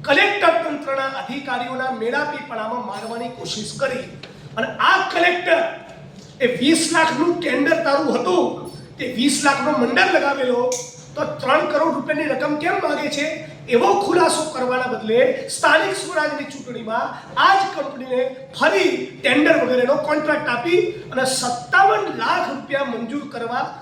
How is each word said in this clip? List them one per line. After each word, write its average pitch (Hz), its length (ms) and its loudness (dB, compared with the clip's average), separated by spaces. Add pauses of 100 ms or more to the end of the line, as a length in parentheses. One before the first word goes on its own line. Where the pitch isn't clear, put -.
કલેક્ટર 359 560 4
તંત્રના 269 460 -2 (120)
અધિકારીઓના 254 760 -4
મેળાપીપણામાં 240 880 -4
મારવાની 226 480 -8
કોશિશ - 440 -8
કરી. 254 240 -2 (520)
અને 220 100 -2 (220)
આ 392 80 6 (160)
કલેક્ટર, 349 480 2 (840)
એ 240 80 4 (120)
વીસ 311 320 4
લાખનું 330 420 4
ટેન્ડર 294 480 2
તારું 285 320 2
હતું, - 560 0 (240)
તે - 220 -6
વીસ 277 260 2
લાખનો 269 320 2
મંડપ 339 400 4
લગાવેલો, 262 480 2 (500)
તો 294 60 -4 (180)
ત્રણ 302 320 2
કરોડ 302 240 2
રૂપિયાની 302 380 -2
રકમ 294 320 0
કેમ 381 180 0
માંગે 294 340 -2
છે, 294 120 0 (460)
એવો 294 140 6 (140)
ખુલાસો 320 400 4 (100)
કરવાના 254 380 0
બદલે 220 280 2 (360)
સ્થાનિક 302 420 4
સ્વરાજની 302 540 -2
ચૂંટણીમાં 226 560 -6 (380)
આ 392 120 6
જ 392 40 4 (120)
કંપનીને 262 480 -4 (380)
ફરી 320 300 4 (340)
ટેન્ડર 294 360 4
વગેરેનો 247 360 2 (120)
કોન્ટ્રાક્ટ 302 460 -2
આપી 339 260 0 (320)
અને 254 140 -2
સત્તાવન 381 840 -2 (140)
લાખ 330 280 -2
રૂપિયા 277 440 -6
મંજૂર 233 400 -8
કરવા 233 320 -6 (160)